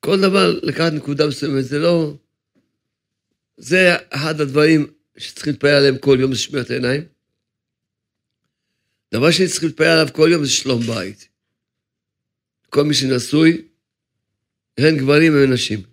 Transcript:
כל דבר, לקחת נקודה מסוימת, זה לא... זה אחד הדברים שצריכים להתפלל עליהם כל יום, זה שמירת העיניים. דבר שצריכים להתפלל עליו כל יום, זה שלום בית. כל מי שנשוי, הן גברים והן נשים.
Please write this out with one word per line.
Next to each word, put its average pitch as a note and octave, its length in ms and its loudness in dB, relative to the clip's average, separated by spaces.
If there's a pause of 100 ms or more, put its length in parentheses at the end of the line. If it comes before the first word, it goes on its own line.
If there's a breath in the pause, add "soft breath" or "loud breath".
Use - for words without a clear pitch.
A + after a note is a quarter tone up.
כל F#3+ 160 0
דבר, F#3+ 420 0
לקחת D#3+ 300 -2
נקודה C#3+ 340 -6
מסוימת, C#3 380 -4
זה C3+ 140 -6
לא... D#3+ 360 -2 (1400)
זה F3 400 2 (140)
אחד D3+ 300 -6
הדברים D3+ 460 2 (300)
שצריכים - 360 -8
להתפלל C#3+ 180 0
עליהם C#3 280 4
כל C#3 220 4
יום, C3 120 0
זה A#2+ 60 -4
שמירת B2+ 320 -6
העיניים. B2 340 -4 (2000)
דבר C3+ 160 2
שצריכים E3 380 -2
להתפלל D#3 180 0
עליו D#3+ 280 0
כל D#3 180 2
יום, D#3+ 120 0
זה C3+ 60 -4
שלום B2+ 320 -2
בית. G#2 460 -10 (1400)
כל D3 140 2
מי D3+ 100 -2
שנשוי, C3+ 680 0 (1160)
הן D3+ 180 4
גברים D3 360 2
והן C#3 200 4
נשים. A2+ 300 -4 (100)